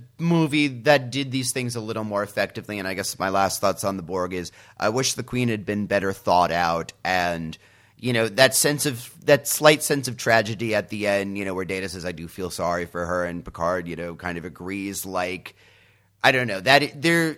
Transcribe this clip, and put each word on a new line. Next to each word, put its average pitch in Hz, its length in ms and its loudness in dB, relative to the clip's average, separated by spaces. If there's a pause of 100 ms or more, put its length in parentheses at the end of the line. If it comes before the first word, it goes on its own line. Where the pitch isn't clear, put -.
(180)
movie 160 500 4
that 131 420 2
did 135 220 -4
these 127 200 -2
things 123 220 -4
a 120 60 -6
little 110 240 -4
more 104 180 -2
effectively, 104 560 -4
and 92 80 -4
I 95 80 -4
guess 95 240 -6
my 95 120 0
last 95 300 2
thoughts 95 220 0
on 98 140 -2
the 95 60 -8
Borg 90 320 -4
is 87 180 -8 (260)
I 104 120 0
wish 123 240 0
the 131 80 -6
Queen 123 260 -2
had 107 160 -2
been 104 220 -2
better 98 260 0
thought 87 400 2
out 85 400 0 (100)
and 85 540 -2 (440)
you 123 120 -2
know, 113 160 2
that 127 260 6
sense 147 320 2
of, 120 260 -6 (140)
that 143 200 4
slight 151 360 4
sense 139 260 -2
of 120 80 -8
tragedy 113 580 2
at 104 140 -2
the 104 180 -4
end, 101 320 0
you 101 60 -6
know, 95 100 -4
where 95 100 -4
Data 95 240 -4
says, 85 160 -10
"I 90 80 -6
do 82 160 -12
feel 92 220 -8
sorry 87 360 -2
for 87 200 -6
her," 90 180 -2
and 87 200 -8
Picard, 87 420 -2
you 85 100 -8
know, 85 180 -8
kind 85 240 -8
of 80 60 -8
agrees, 95 640 -8
like, 92 480 -6 (720)
I 135 80 8
don't 127 140 0
know, 95 140 -4
that 135 220 6
i-, 147 140 -4
there 160 420 2